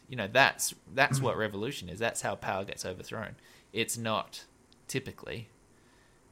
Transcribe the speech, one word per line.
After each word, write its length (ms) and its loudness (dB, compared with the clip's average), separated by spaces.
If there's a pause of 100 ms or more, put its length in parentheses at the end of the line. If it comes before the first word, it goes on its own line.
You 80 -8
know, 120 -2
that's, 440 6 (220)
that's 260 4
what 160 2
revolution 520 -2
is. 100 -10
That's 240 0
how 140 -2
power 280 -2
gets 200 -8
overthrown. 500 -6 (380)
It's 260 0
not 460 -2 (420)
typically, 640 -6 (840)